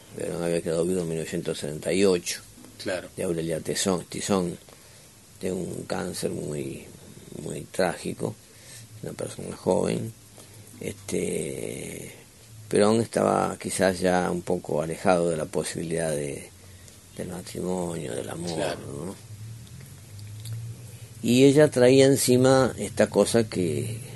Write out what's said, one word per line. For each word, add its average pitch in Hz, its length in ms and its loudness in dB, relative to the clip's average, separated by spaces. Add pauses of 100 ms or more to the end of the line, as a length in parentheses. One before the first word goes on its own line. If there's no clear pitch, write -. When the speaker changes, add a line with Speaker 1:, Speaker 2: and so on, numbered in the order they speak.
(160)
Speaker 1:
Perón 85 280 -6
había 85 180 0
quedado 82 240 0
viudo 92 160 0
en 82 80 -2
mil 80 80 -2
novecientos 80 400 -4
setenta 76 340 -6
y 95 140 4
ocho, 90 360 0 (400)
Speaker 2:
Claro. 90 360 -6
Speaker 1:
de 95 60 -2
Aurelia 82 360 -2
Tizón, 85 460 -2
Tizón, 92 500 -2 (840)
de 92 100 -4
un 90 360 -6
cáncer 92 440 -4
muy, 76 540 -6 (580)
muy 80 200 -8
trágico, 90 680 -2 (720)
una 82 80 -8
persona - 460 -8
joven, 107 540 0 (680)
este, 82 1300 -6 (560)
Perón 107 320 4
estaba 98 580 2
quizás 92 400 2
ya 90 320 2
un 87 100 -2
poco 85 400 -2
alejado 85 480 2
de 82 80 0
la 76 80 -2
posibilidad 82 680 -4
de, 73 380 -6 (680)
del 90 100 -8
matrimonio, 87 880 -6
del - 140 -6
amor, 82 260 -6
Speaker 2:
Claro. - 240 -4 (260)
Speaker 1:
¿no? 98 100 -10 (2000)
Y 120 220 6
ella 143 260 8
traía 131 360 8
encima 131 720 6
esta 101 320 2
cosa 110 400 4
que, 87 480 -2 (180)